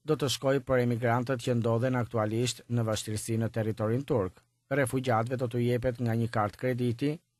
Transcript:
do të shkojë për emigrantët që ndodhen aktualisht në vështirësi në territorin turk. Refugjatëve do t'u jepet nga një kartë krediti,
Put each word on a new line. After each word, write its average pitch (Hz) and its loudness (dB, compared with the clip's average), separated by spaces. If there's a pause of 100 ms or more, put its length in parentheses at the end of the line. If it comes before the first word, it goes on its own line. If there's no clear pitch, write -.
do 156 2
të 143 0
shkojë 135 2
për 131 2
emigrantët 120 0
që 120 2
ndodhen 117 2
aktualisht 113 -2 (100)
në 120 2
vështirësi 107 -2
në 110 -2
territorin 110 0
turk. 101 -2 (320)
Refugjatëve 127 0
do 127 -2
t'u 123 0
jepet 120 0
nga 117 0
një 113 0
kartë 104 -2
krediti, 123 0 (300)